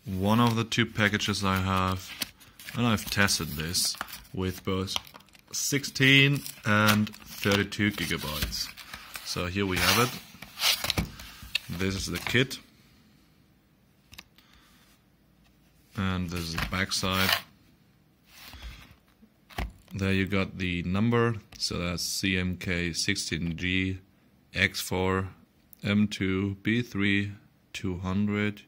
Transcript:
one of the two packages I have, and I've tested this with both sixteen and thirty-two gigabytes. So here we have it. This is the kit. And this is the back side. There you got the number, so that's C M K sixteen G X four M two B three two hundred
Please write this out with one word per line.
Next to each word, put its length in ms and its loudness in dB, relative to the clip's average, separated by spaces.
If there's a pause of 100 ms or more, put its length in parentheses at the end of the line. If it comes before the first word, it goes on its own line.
one 360 2
of 160 4
the 80 0
two 200 0
packages 580 0
I 140 2
have, 520 0 (680)
and 100 0
I've 240 0
tested 420 2
this 440 -2 (380)
with 320 -4
both 320 -2 (560)
sixteen 880 4 (240)
and 500 6
thirty-two 760 0
gigabytes. 760 -4 (560)
So 220 -4
here 200 0
we 120 0
have 320 4
it. 100 -10 (1500)
This 260 -2
is 120 -4
the 100 -4
kit. 420 0 (3250)
And 340 0
this 120 -4
is 140 -6
the 140 -4
back 220 -2
side. 380 2 (2750)
There 180 0
you 140 2
got 320 -2
the 260 -2
number, 520 2 (220)
so 200 -4
that's 260 -4
C 340 0
M 200 0
K 340 -2
sixteen 640 -2
G 440 -2 (540)
X 280 0
four 480 0 (540)
M 240 4
two 560 -2
B 180 0
three 500 0 (420)
two 240 -4
hundred 720 -2